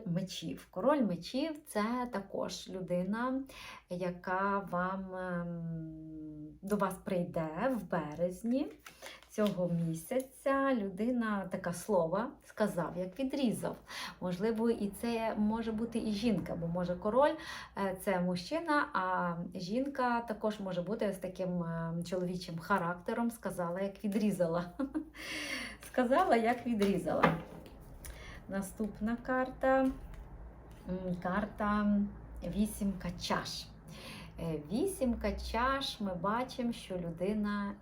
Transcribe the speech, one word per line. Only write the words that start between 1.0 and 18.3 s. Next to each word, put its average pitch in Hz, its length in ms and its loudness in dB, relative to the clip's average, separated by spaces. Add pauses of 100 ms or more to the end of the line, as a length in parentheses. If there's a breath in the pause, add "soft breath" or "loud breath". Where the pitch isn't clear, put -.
мечів — 226 500 0 (160)
це 240 460 0
також - 560 -4
людина, 190 720 0 (480 loud breath)
яка 185 800 0
вам, 185 440 0
ем, 165 1160 -4 (300)
до 202 140 0
вас 196 180 0 (100)
прийде 175 720 0
в 190 140 -6
березні 180 760 0 (640 loud breath)
цього 180 360 2
місяця. 254 1040 0
Людина 208 760 0
така 180 220 -2
слова 185 580 2 (140)
сказав, 175 520 0
як 185 220 -4
відрізав. 269 580 0 (440 loud breath)
Можливо, 214 500 2
і 208 180 2
це 226 480 0
може 220 360 2
бути 226 260 -2
і 220 140 0
жінка, 202 480 2
бо 170 60 -2
може 175 280 0
король, 247 400 6 (420 loud breath)
е, 196 280 0
це 185 160 4
мужчина, 294 720 2